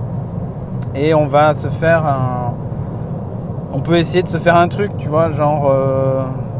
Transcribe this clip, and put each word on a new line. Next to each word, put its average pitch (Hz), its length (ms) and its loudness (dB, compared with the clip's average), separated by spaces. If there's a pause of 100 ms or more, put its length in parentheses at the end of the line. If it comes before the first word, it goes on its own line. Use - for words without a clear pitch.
(960)
Et 151 200 2
on 151 120 4
va 147 280 4
se - 140 -4
faire 165 380 2
un, 123 460 0 (1200)
on 135 80 -2
peut 160 160 2
essayer 170 260 2
de 170 60 -4
se 170 100 -2
faire 165 180 4
un 175 120 6
truc, 202 300 -2
tu 147 100 -4
vois, 160 220 2
genre, 147 400 2
euh, 135 540 2 (360)